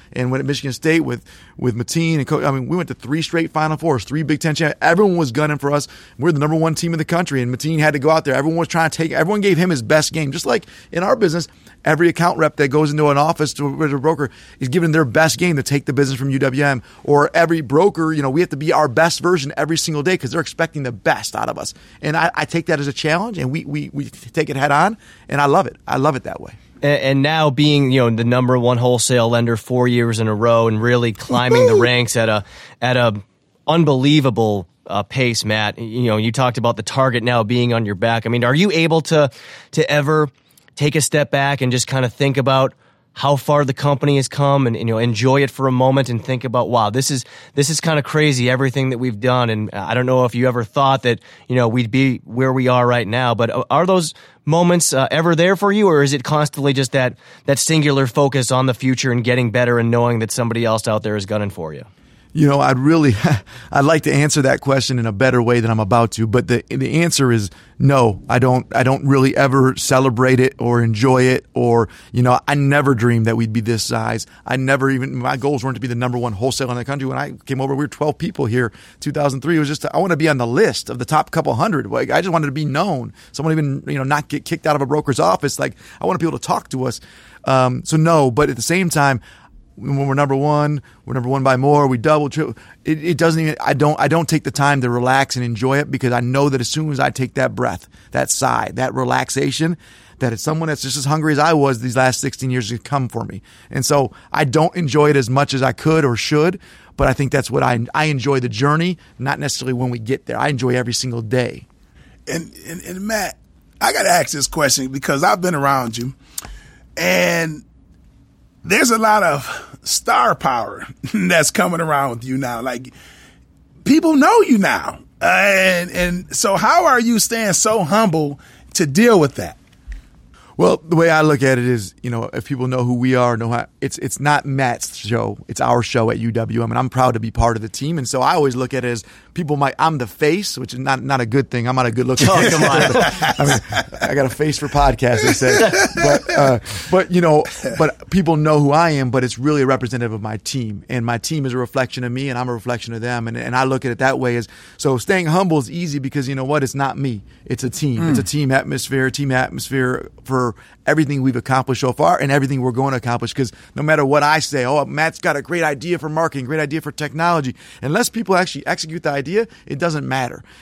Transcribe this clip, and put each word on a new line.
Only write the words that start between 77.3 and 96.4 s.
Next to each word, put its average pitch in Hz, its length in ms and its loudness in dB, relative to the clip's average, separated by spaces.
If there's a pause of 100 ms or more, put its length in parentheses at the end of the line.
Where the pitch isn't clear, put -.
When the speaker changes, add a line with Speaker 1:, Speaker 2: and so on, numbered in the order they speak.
Speaker 1:
came 131 160 -4
over, 135 120 -2
we 143 100 -2
were 139 40 -6
twelve 151 300 -4
people 160 260 -4
here, 117 280 0 (280)
two 147 100 -6
thousand 139 300 -2
three. 165 160 0
It 151 40 2
was 139 80 0
just, - 240 -6
I - 40 -2
wanna 175 200 0
be 156 120 2
on 143 80 2
the 120 100 0
list 143 440 0
of 123 80 -8
the 123 80 -6
top 151 240 0
couple 147 240 -2
hundred. 139 360 -2
Like, 120 200 -2
I 143 100 2
just 185 100 -4
wanted 160 160 0
to 139 60 -6
be 151 140 -4
known. 143 480 -4 (180)
Someone 160 200 -2
even, 143 340 -2
you 147 100 -6
know, 135 80 -4
not 147 240 -2
get 147 160 -6
kicked - 220 -6
out 151 100 2
of 139 60 0
a 135 40 -2
broker's 143 320 -2
office. 156 400 0
Like, 135 180 -4 (220)
I - 60 -12
wanted 185 140 -2
people 160 200 -2
to - 80 -12
talk - 220 -4
to 131 160 -6
us. 127 160 -6 (460)
Um, 127 400 0
so 160 100 0
no, 156 340 4
but 147 200 2
at 120 60 -6
the 113 60 -8
same 180 280 0
time, 139 320 2 (580)
when 139 280 -2
we're 135 60 0
number 139 200 2
one, 147 480 0 (240)
we're 127 80 -6
number 123 140 -2
one 135 160 0
by 131 120 4
more, 143 300 4
we 131 120 2
double, 151 300 2
triple. 123 280 -4 (280)
It, 156 200 -2
it 170 120 0
doesn't 165 240 2
even, 156 200 -2
I 143 140 0
don't, 147 260 2
I 143 80 2
don't 165 200 0
take 160 140 0
the 143 80 -6
time 143 300 2
to 123 100 0
relax 127 460 0
and 123 80 -4
enjoy 120 340 0
it, 147 100 -2
because 127 240 -2
I 120 60 0
know 131 300 2